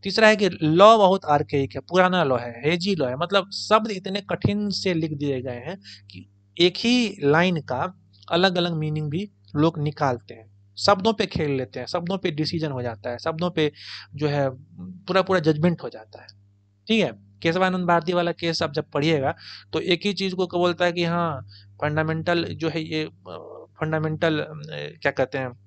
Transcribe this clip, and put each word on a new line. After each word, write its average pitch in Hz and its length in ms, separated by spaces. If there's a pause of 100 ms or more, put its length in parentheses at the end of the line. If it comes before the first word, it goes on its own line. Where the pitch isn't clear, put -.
तीसरा 214 260
है 214 80
कि 196 120
लॉ 175 500
बहुत 180 260
archaic 147 500
है, 143 60
पुराना 180 440
लॉ 131 140
है, 120 320
hazy 180 240
लॉ 147 120
है, 123 100
मतलब 185 340
शब्द 220 400
इतने 196 300
कठिन 202 500
से 185 240
लिख 160 180
दिए 139 300
गए 123 140
हैं 156 240 (300)
कि - 180 (320)
एक 175 160
ही 233 480
line 165 360
का 151 400 (300)
अलग-अलग 175 440
meaning 151 360
भी 190 200 (260)
लोग 160 220
निकालते 147 560
हैं, - 440
शब्दों 202 340
पे 214 140
खेल 156 240
लेते 131 300
हैं, 123 60
शब्दों 175 320
पे 185 120
decision 156 400
हो 127 120
जाता 120 280
है, 120 80
शब्दों 165 320
पे 151 220 (420)
जो 147 140
है 143 220 (300)
पूरा 185 420
पूरा 185 180
judgment 156 420
हो 131 60
जाता - 340
है, - 60 (600)
ठीक 220 160
है। - 280 (100)
केशवानंद 185 440
भारती 175 260
वाला 175 200
केस 165 300
आप 156 100
जब 151 180
पढ़िएगा 147 440 (380)
तो 160 80
एक 175 240
ही 202 80
चीज़ 185 220
को 180 120
बोलता 175 380
है 175 80
कि 175 120
हाँ 170 420 (280)
fundamental 160 680
जो 156 240
है 160 160
ये, 156 200
अ, - 640 (140)
fundamental, 156 600
अ, 151 60 (560)
क्या 143 80
कहते 135 280
हैं 127 280